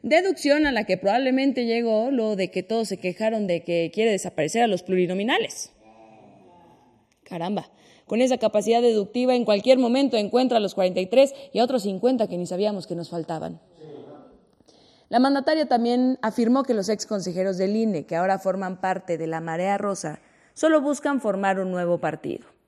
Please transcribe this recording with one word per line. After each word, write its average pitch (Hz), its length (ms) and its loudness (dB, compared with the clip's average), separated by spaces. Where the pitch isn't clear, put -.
Deducción 302 600 2
a 277 80 2
la 214 120 -2
que 190 120 0
probablemente 254 680 0
llegó 226 440 0
lo 220 240 0
de 185 160 -2
que 185 120 -4
todos 220 260 -2
se 185 100 -6
quejaron 214 480 -2
de 170 180 -2
que 170 280 0
quiere 220 180 0
desaparecer 185 520 -2
a 240 40 4
los 185 160 0
plurinominales. 190 880 -2
Caramba, 180 480 -6
con 220 160 0
esa 254 160 2
capacidad 214 420 2
deductiva 240 540 2
en 247 100 2
cualquier 214 320 4
momento 254 400 2
encuentra 240 400 2
a 226 40 6
los 202 140 -2
cuarenta 185 260 0
y 185 60 -2
tres 269 280 4
y 196 60 -2
a 226 60 4
otros 254 180 -2
cincuenta 202 460 0
que 175 100 -6
ni 175 80 -4
sabíamos 185 400 -4
que - 80 -8
nos 170 160 -8
faltaban. 165 500 -8
La 214 80 2
mandataria 277 500 2
también 247 540 2
afirmó 240 400 2
que 254 100 -2
los 202 160 0
ex 208 160 -2
consejeros 185 540 -4
del 196 180 0
ine, 214 300 -2
que 170 100 -6
ahora 190 220 0
forman 190 420 -4
parte 185 380 -4
de 160 80 -6
la 160 160 -6
Marea 170 340 -2
Rosa, 196 440 -6
solo 311 260 4
buscan 285 400 -2
formar 196 400 0
un 185 100 -4
nuevo 175 280 -2
partido. - 480 -6